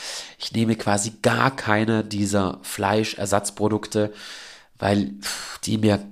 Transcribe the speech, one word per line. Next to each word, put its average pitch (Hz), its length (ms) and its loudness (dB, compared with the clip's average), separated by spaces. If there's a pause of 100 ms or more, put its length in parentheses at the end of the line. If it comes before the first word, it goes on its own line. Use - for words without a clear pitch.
(380)
ich - 140 -10
nehme 113 220 2
quasi 104 460 0
gar 120 340 4
keine 110 480 2
dieser 101 600 0
Fleischersatzprodukte, 104 1500 0 (680)
weil, 101 420 2
pff, - 380 -10
die 110 200 -2
mir 104 200 4 (140)